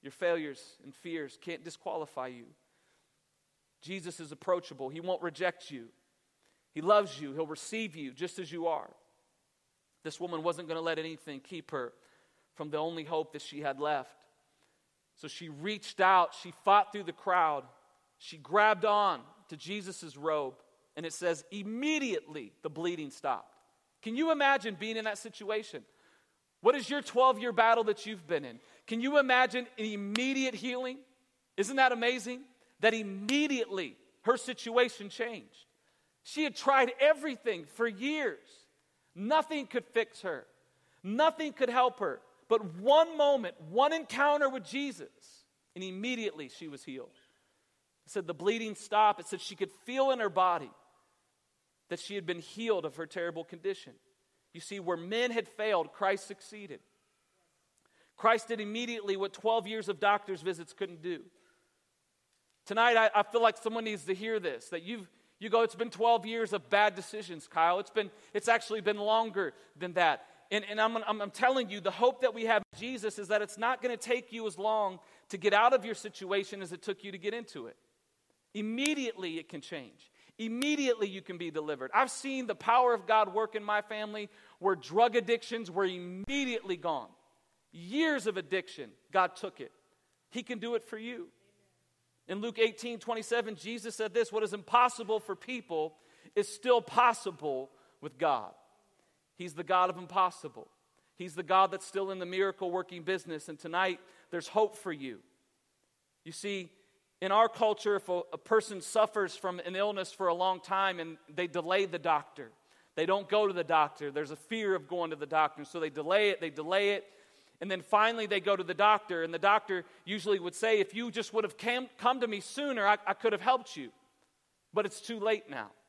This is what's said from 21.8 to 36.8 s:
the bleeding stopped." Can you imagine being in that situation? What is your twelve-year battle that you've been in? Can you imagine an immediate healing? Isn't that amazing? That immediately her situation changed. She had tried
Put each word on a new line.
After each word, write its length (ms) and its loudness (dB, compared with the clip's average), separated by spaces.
the 80 -6
bleeding 400 -6
stopped." 460 -6
Can 120 -6
you 160 2
imagine 480 2
being 180 -6
in 80 -6
that 140 -4
situation? 680 -8
What 160 8
is 120 -4
your 140 0
twelve-year 500 4
battle 320 6
that 220 -2
you've 200 -10
been 180 -2
in? 160 -14
Can 140 -4
you 180 4
imagine 480 4
an 80 -4
immediate 680 -2
healing? 440 -4
Isn't 200 -2
that 140 6
amazing? 520 -2
That 140 6
immediately 1040 -2
her 140 4
situation 720 0
changed. 560 -8
She 220 -4
had 100 -2
tried 460 4